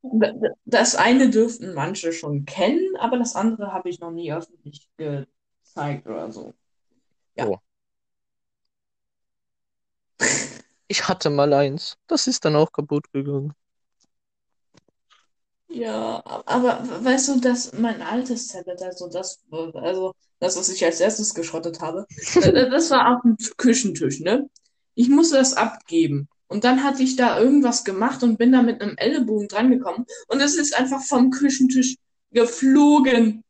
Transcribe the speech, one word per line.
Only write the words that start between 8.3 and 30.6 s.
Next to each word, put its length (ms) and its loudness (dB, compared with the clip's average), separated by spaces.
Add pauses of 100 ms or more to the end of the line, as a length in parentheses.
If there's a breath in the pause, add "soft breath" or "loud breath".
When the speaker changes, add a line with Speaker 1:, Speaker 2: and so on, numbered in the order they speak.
Speaker 2:
Ich 180 -4
hatte 240 -2
mal 220 2
eins. 440 0 (120)
Das 180 0
ist 180 -4
dann 120 2
auch 160 4
kaputt 400 -4
gegangen. 420 -4 (2250)
Speaker 1:
Ja, 560 -8
a-, 220 -12
aber 360 0
we-, 220 -10
weißt 240 2
du, 120 2
dass 340 -2
mein 280 -4
altes 460 -6
Tablet, 340 -12
also 260 -12
das, 360 -12 (300)
also 380 -4 (280)
das, 160 -2
was 140 -4
ich 140 -4
als 140 0
erstes 360 0
geschrottet 460 -8
habe, 240 -8 (180)
Speaker 2:
<laughs> 200 -10
Speaker 1:
äh, 260 4
das 220 0
war 240 4
auf 80 -4
dem 140 4 (200)
Küchentisch, 600 0
ne? 320 -2 (460)
Ich 120 4
musste 280 6
das 180 4
abgeben. 720 -2 (220)
Und 140 -4
dann 180 4
hatte 220 0
ich 100 0
da 240 2
irgendwas 460 4
gemacht 400 -2
und 120 2
bin 140 4
da 100 8
mit 220 2
einem 140 -8
Ellenbogen 500 -2
drangekommen. 580 0 (220 loud breath)
Und 140 -2
es 160 0
ist 180 -2